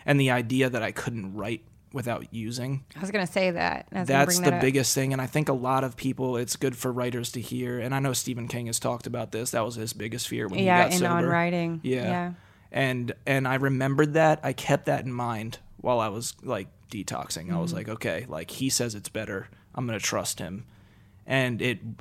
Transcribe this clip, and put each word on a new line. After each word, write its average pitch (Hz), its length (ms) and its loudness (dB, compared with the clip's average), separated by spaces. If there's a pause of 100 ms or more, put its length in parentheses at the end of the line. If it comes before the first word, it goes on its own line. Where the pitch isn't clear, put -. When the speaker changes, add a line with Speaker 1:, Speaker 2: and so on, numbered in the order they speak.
Speaker 1:
And 143 120 6
the 135 120 4
idea 123 400 2
that 120 120 -2
I 104 100 -2
couldn't 101 420 -6
write 107 280 -6 (300)
without 117 400 -4
using. 120 500 -4 (140)
Speaker 2:
I 151 40 -12
was 190 100 -4
gonna 202 160 0
say 185 240 0
that. - 420 -2
I 190 80 -2
was 175 80 -2
gonna 135 160 6
Speaker 1:
That's 175 120 4
Speaker 2:
bring 180 100 2
Speaker 1:
the 143 60 6
Speaker 2:
that 127 40 2
up. - 60 0
Speaker 1:
biggest 135 320 4
thing. 135 180 2
And 131 80 -2
I 131 60 -2
think 147 240 0
a - 20 4
lot 131 320 2
of 123 100 -4
people, 127 440 -2
it's 120 180 -2
good 127 180 0
for 127 160 -4
writers 123 420 -2
to 123 100 -6
hear. 123 360 -4
And 123 160 -2
I 139 40 0
know 135 160 0
Stephen 120 340 -4
King 120 200 -4
has 117 120 -2
talked 120 260 -2
about 117 240 -4
this. 110 200 -4
That 117 120 2
was 113 120 -2
his 110 180 -4
biggest 110 340 -6
fear 120 220 -2
when 95 120 -2
Speaker 2:
Yeah, 185 180 6
Speaker 1:
he 180 60 10
got 175 80 2
Speaker 2:
and 180 80 4
Speaker 1:
sober. 175 120 4
Speaker 2:
on 170 140 4
writing. 170 580 2
Speaker 1:
Yeah. 127 200 0
Speaker 2:
Yeah. 180 280 -2 (400)
Speaker 1:
And, 127 400 0 (140)
and 135 200 2
I 131 100 2
remembered 139 580 4
that. 156 280 6
I 135 120 -2
kept - 320 2
that 135 180 0
in 127 80 -6
mind 117 460 -4 (180)
while 120 240 2
I 110 80 2
was, 113 240 -6 (100)
like, 101 260 -4 (220)
detoxing. 85 640 -6
I 85 60 0
was 85 140 0
Speaker 2:
Mm-hmm. - 40 -4
Speaker 1:
like, 92 140 -6
"Okay, 110 360 -4
like, 80 260 -8
he 135 180 -2
says 120 240 0
it's 101 160 -12
better. 104 380 -6 (260)
I'm 127 100 -4
gonna 113 160 -2
trust - 380 -2
him." 98 260 -8 (640)
And 123 340 0
it, 120 200 0 (200)